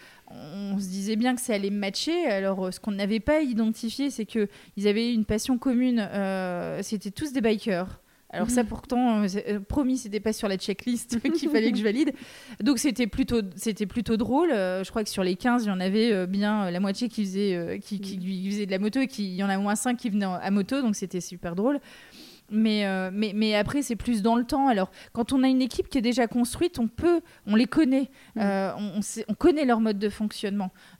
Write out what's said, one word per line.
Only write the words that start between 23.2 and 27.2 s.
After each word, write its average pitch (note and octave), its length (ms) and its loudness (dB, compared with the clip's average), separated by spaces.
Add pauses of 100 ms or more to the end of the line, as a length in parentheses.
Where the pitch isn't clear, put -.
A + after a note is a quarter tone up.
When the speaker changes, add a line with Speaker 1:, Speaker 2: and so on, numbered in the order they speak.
Speaker 1:
mais G#3+ 200 2
après, G#3 260 2
c'est A#3 160 -4
plus A#3 240 0
dans A3+ 160 4
le A#3+ 80 2
temps. C#4 240 2
Alors, F#3+ 220 2 (240)
quand A#3 180 -2
on C4 100 4
a C4 60 6
une C4 140 4
équipe C4 260 -2
qui - 80 -4
est A#3+ 60 2
déjà A#3+ 240 4
construite, B3+ 520 0
on A#3 100 2
peut, E4+ 340 2 (240)